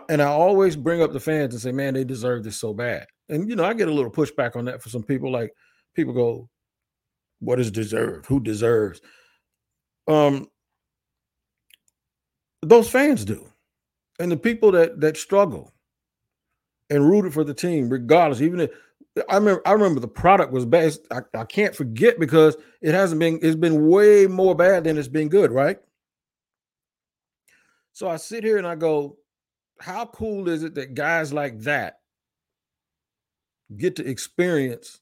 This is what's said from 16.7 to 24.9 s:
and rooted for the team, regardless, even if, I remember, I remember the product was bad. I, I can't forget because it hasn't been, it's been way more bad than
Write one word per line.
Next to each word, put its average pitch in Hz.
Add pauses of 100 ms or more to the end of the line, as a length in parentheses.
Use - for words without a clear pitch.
and 143
rooted 185
for 156
the 143
team, 156
regardless, 135
even 170
if, 147 (580)
I 185
remember, 202
I 185
remember 196
the 117
product 170
was 127
bad. 156 (160)
I, 120 (120)
I 110
can't 202
forget 135
because 156 (260)
it 160
hasn't 180
been, 165
it's 160
been 156
way 202
more 185
bad 175
than 160